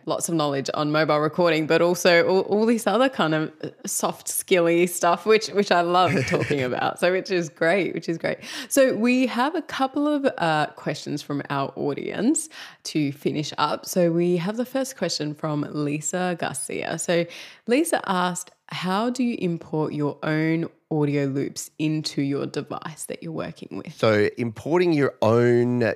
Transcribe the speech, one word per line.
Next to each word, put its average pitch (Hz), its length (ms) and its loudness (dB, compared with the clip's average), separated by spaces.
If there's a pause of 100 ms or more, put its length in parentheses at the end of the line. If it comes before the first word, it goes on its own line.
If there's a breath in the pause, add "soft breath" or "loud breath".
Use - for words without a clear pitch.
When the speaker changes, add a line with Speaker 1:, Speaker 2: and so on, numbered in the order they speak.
Speaker 1:
lots - 220 -4
of 170 80 -2
knowledge 143 360 -2
on 151 200 -2
mobile 151 260 2
recording, 156 480 2
but 165 160 4
also 175 440 4
all, 190 160 4
all 214 240 2
this 226 200 2
other 233 240 4
kind 160 240 0
of, 156 180 -2 (100)
uh, - 60 -8 (160)
soft - 440 -4
skilly 170 580 2
stuff, 180 400 0
which, 214 220 4
which 196 240 0
I 175 100 6
love 175 320 4
Speaker 2:
<laughs> 135 140 0
Speaker 1:
talking 147 340 0
about. - 380 -2
So 180 120 4
which 190 180 -2
is 175 200 0
great, 170 440 2
which - 140 -8
is 165 80 -2
great. 160 220 -4 (300 loud breath)
So 262 260 4
we 247 320 2
have 240 280 0
a 330 80 -4
couple 269 460 -2
of, 285 160 0 (140)
uh, 156 280 2 (100)
questions 147 440 -6
from 143 300 -6
our 139 260 -4
audience 170 720 -2 (360 loud breath)
to 147 280 -2
finish 143 460 -4
up. 151 280 0
So 175 260 2
we 175 260 2
have 196 180 -4
the 240 100 -2
first 262 300 -6
question 151 380 -4
from 147 380 -4
Lisa 156 680 -2
Garcia. - 600 -6
So 170 280 0 (400 loud breath)
Lisa 277 420 0
asked, 180 420 -2 (180)
"How 190 420 -2
do 247 140 -2
you 240 160 -2
import 165 520 -2
your 147 300 -2
own 160 460 0 (220)
audio 143 340 2
loops - 540 -4
into 156 440 -2
your 139 240 -2
device - 600 -8
that - 160 -10
you're 165 100 -10
working 165 460 -10
with?" 165 180 -14
Speaker 2:
So 107 400 4
importing 156 560 0
your 143 300 2
own, 120 720 4